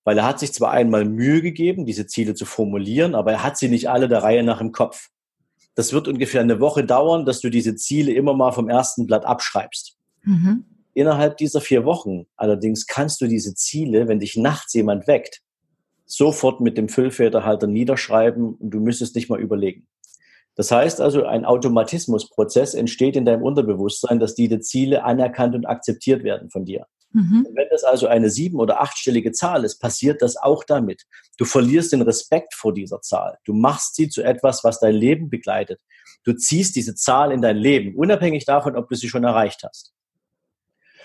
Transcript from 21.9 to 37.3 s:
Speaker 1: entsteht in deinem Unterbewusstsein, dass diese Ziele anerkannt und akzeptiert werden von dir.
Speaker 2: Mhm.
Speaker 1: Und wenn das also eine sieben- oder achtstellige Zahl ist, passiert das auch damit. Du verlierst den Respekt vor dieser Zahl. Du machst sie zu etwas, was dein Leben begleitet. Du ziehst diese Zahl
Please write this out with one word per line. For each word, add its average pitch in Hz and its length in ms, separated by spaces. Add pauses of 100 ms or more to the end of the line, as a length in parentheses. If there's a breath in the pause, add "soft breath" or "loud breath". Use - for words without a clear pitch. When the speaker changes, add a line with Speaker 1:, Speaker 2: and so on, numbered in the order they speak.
Speaker 1:
entsteht 131 420
in 127 80
deinem 113 180
Unterbewusstsein, 110 800
dass 110 140
diese 113 260
Ziele 135 440
anerkannt 123 500
und 117 100
akzeptiert 120 600
werden 98 260
von 95 160
dir. 95 180 (280)
Speaker 2:
Mhm. 214 320
Speaker 1:
Und - 120
wenn - 160
das - 100
also 127 240
eine 113 240
sieben- 156 300
oder 107 200
achtstellige 117 520
Zahl 170 320
ist, - 160
passiert 139 420
das 123 140
auch 147 260
damit. 117 440 (320 soft breath)
Du 120 60
verlierst 139 480
den 131 100
Respekt - 520
vor 107 180
dieser 98 280
Zahl. - 440
Du 107 80
machst 123 440
sie 156 120
zu 113 140
etwas, 123 400
was 113 160
dein 110 160
Leben 147 340
begleitet. 101 520 (420 soft breath)
Du 120 120
ziehst 160 420
diese 117 180
Zahl 135 380